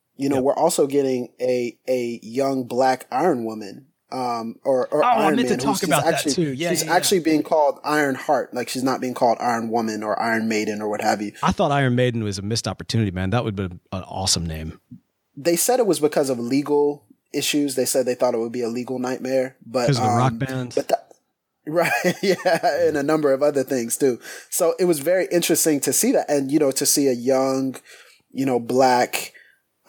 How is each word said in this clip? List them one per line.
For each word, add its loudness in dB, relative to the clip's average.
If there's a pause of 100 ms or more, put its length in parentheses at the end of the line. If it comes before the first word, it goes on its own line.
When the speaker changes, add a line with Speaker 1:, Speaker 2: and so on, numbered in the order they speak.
(160)
Speaker 1:
you -2
know, 2
Speaker 2:
Yep. 0
Speaker 1:
we're 2
also 2
getting 0 (120)
a, -2
a -2
young -2
black 0
Iron 0
Woman -10 (280)
um, -6
or, 2
or 2
Speaker 2:
Oh, 4
I 4
Speaker 1:
Iron 2
Speaker 2:
meant 0
to 2
Speaker 1:
Man, -4
Speaker 2:
talk 0
Speaker 1:
who's -6
Speaker 2:
about 2
that 2
Speaker 1:
actually, -2
Speaker 2:
too. 0
Yeah, -4
Speaker 1:
she's 0
Speaker 2:
yeah, -4
yeah. 4
Speaker 1:
actually 2
being 2
called 2
Iron 0
Heart. -2
Like, -4
she's -4
not 0
being -4
called 2
Iron -2
Woman -2
or -2
Iron 0
Maiden -2
or -4
what -4
have 0
you. -6 (100)
Speaker 2:
I 2
thought 0
Iron 2
Maiden 0
was -4
a -8
missed -4
opportunity, -2
man. -2
That 0
would -4
have -4
been -16 (100)
an -8
awesome -4
name. -8 (580)
Speaker 1:
They 0
said 2
it 2
was 2
because 0
of -2
legal 0 (280)
issues. 0
They 0
said 2
they 0
thought 0
it 0
would -2
be -6
a -2
legal -6
nightmare, -2 (100)
but, -2
Speaker 2:
'Cause 2
of 0
the 2
rock 2
Speaker 1:
um, -6
Speaker 2:
band? -6
Speaker 1:
but -2
the, 0 (320)
<laughs> -20
right, 0 (320)
yeah, 4 (500)
and 2
a 0
number 2
of 2
other 2
things -2
too. 2 (300)
So 0
it 2
was 2
very 2
interesting 2
to -2
see 2
that, 0
and, 0
you 4
know, 4
to -2
see 2
a 2
young, 0 (560)
you -4
know, 0
black, 2 (560)